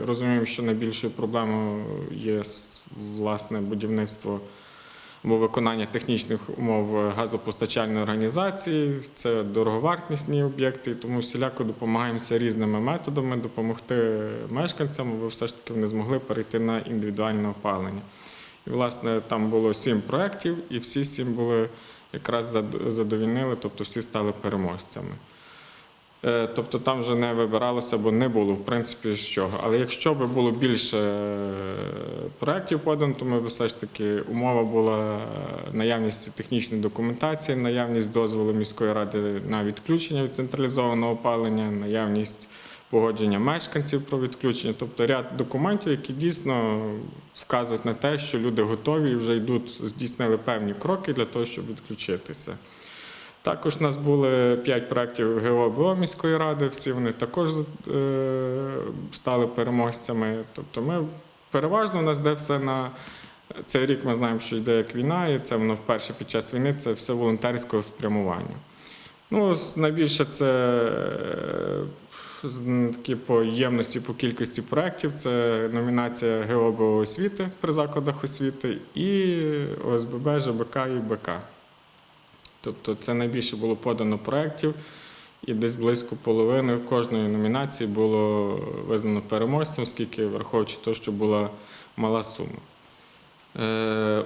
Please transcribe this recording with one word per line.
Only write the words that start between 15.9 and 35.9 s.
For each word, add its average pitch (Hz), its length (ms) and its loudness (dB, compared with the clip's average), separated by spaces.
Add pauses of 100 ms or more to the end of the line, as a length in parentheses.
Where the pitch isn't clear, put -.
перейти 113 400 -2
на 113 200 2
індивідуальне 107 720 0
опалення. 98 540 -2 (640)
І, - 40 -6
власне, 120 580 0
там 110 220 0
було 110 240 4
сім 113 260 0
проєктів, 170 560 -2 (140)
і 123 80 -4
всі 139 260 -2
сім 127 280 -4
були 117 360 2 (440)
якраз 117 440 -2
зад-, 107 340 0
задовільнили, 113 680 0
тобто 104 240 -6
всі 113 180 -4
стали 104 380 0
переможцями. 92 760 -4 (1080)
Е, 117 220 4
тобто 117 320 -2
там 131 220 2
вже 120 140 0
не 120 180 2
вибиралося, 117 680 2
бо 110 140 2
не 123 160 4
було, 104 240 4
в 101 120 -2
принципі, 113 500 -2
з 101 60 -4
чого. 95 420 -2
Але 113 160 4
якщо 127 360 0
би 135 120 0
було 123 240 4
більше, 117 480 2
е, 104 540 0 (840)
проєктів 165 420 2
подано, 147 380 2
то 131 60 -4
ми 123 160 2
б 117 60 -2
все 117 220 0
ж - 120 -6
таки, 104 400 -2
умова 117 440 2
була, 107 520 2
е, - 20 -4 (540)
наявність 110 600 0